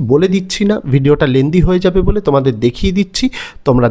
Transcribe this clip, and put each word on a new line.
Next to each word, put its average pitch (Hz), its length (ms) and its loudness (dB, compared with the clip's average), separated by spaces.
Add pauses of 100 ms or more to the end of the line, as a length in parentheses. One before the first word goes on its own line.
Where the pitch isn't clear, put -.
(120)
বলে 165 220 2
দিচ্ছি 190 360 -4
না, 214 60 0 (160)
ভিডিওটা 143 420 2
লেন্দি 147 320 2
হয়ে 185 180 2
যাবে 185 240 0
বলে 208 200 2
তোমাদের 135 260 2 (100)
দেখিয়ে 151 340 -2
দিচ্ছি। 202 260 -4 (420)
তোমরা 123 240 2